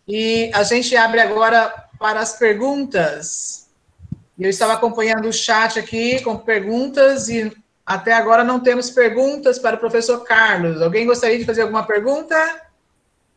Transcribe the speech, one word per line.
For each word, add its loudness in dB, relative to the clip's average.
E -2
a 2
gente 0
abre 4
agora 4
para -2
as -6
perguntas. -2
Eu 0
estava 0
acompanhando -2
o -4
chat 0
aqui -4
com -4
perguntas 0
e -4
até 0
agora 4
não 0
temos 0
perguntas 2
para -2
o -12
professor -2
Carlos. 2
Alguém 0
gostaria 0
de -6
fazer -2
alguma -2
pergunta? -2